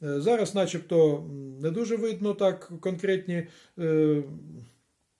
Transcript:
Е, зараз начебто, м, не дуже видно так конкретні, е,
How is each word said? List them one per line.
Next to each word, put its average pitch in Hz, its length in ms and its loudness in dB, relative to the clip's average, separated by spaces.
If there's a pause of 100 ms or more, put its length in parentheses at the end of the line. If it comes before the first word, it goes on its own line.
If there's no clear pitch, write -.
Е, 143 180 -2
зараз 208 340 2
начебто, 165 600 4
м, 139 440 -12
не 160 100 -2
дуже 226 260 -2
видно 208 380 -2
так 190 460 0
конкретні, 185 680 -2 (320)
е, 156 440 4 (960)